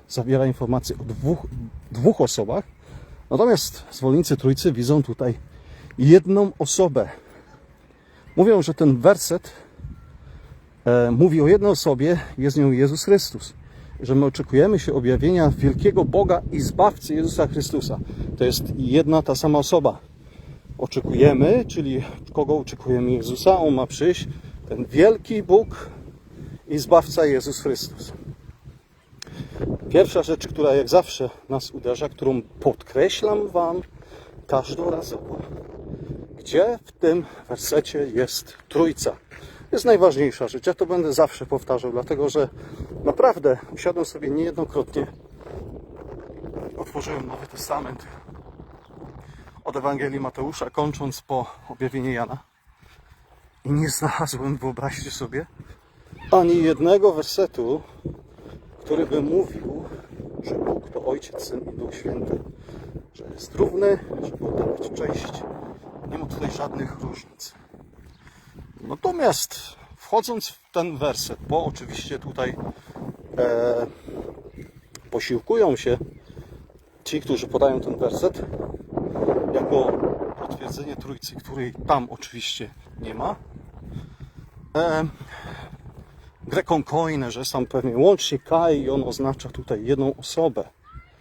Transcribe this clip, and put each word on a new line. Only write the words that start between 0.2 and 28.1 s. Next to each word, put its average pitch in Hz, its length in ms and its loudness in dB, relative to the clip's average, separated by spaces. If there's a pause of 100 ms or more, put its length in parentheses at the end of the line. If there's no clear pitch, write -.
informacje 127 500 -2
o - 80 -10
dwóch, 135 420 -4 (460)
dwóch 123 280 0
osobach, 123 440 -2 (640)
natomiast 196 600 0
zwolennicy 139 440 2
Trójcy 135 360 2
widzą 127 300 2
tutaj 123 360 -4 (600)
jedną 185 600 8
osobę. 143 500 2 (1300)
Mówią, 190 260 8
że 160 120 -2
ten 135 260 6
werset, 175 500 4 (1300)
e, 120 260 6
mówi 156 300 6
o 147 80 6
jednej 202 220 6
osobie, 156 500 2 (180)
jest 135 180 2
nią 143 140 6
Jezus 139 340 4
Chrystus. - 500 2 (460)
Że 127 140 0
my 139 120 6
oczekujemy 147 520 4
się - 160 -2
objawienia 135 560 4
wielkiego 143 540 4
Boga 180 380 4 (100)
i 156 80 -2
Zbawcy 160 540 2
Jezusa 160 320 2
Chrystusa. 139 520 -4 (400)
To 127 60 2
jest 131 180 2 (140)
jedna 147 460 4
ta 135 120 0
sama 147 240 2
osoba. 143 400 4 (800)
Oczekujemy, 139 840 4
czyli 135 400 -4 (280)
kogo 151 260 0
oczekujemy? 123 540 -2
Jezusa, 127 460 4
On 156 160 4
ma 127 120 2
przyjść, 170 420 0 (400)
ten 117 160 -6
wielki 214 580 4
Bóg - 480 4 (800)
i 147 100 -2
Zbawca 156 480 4
Jezus 135 340 0
Chrystus. - 520 -6 (1800)